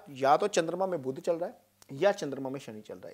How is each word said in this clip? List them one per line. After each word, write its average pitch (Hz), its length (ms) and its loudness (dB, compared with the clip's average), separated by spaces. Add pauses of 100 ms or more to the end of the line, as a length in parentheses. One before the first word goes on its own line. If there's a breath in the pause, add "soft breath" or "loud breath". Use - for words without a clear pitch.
या 135 280 4
तो 208 100 2
चंद्रमा 180 400 0
में 170 140 -2
बुध 139 180 -4
चल 170 160 0
रहा 175 140 -4
है 240 60 -16 (380)
या 175 180 4
चंद्रमा 135 380 -4
में 139 100 -6
शनि 107 220 -12
चल - 140 -14
रहा 92 120 -14
है। - 60 -14